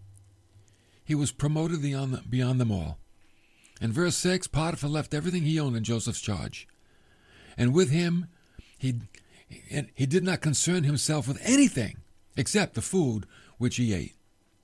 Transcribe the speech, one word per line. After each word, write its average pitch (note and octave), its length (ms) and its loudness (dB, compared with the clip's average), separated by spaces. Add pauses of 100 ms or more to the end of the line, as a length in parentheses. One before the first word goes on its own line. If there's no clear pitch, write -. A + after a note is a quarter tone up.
(1040)
He D#3 100 0
was C#3+ 160 0
promoted D#3 500 0
beyond, C3+ 480 -4
beyond B2 300 2
them A#2 120 2
all. D#2+ 260 -2 (840)
In A2 100 0
verse E3+ 240 2
six, F3+ 320 0
Potiphar D#3 420 -2
left D3+ 240 -2
everything E3+ 300 -2
he D#3 160 2
owned C3+ 160 0
in A2 80 -2
Joseph's A2+ 380 -2
charge. - 460 -6 (880)
And A#2+ 160 4
with B2+ 180 4
him, F3 360 2 (500)
he, B2+ 240 -2 (680)
and C#3+ 240 -6
he C3+ 120 -2
did F3+ 180 2
not F3+ 180 -2
concern D#3+ 420 0
himself C#3+ 440 0
with C#3+ 160 -4
anything B3 540 4 (380)
except F#3+ 380 0
the - 80 -4
food B2 440 0 (320)
which A#2+ 180 -2
he A#2 180 0
ate. D2+ 220 -6 (480)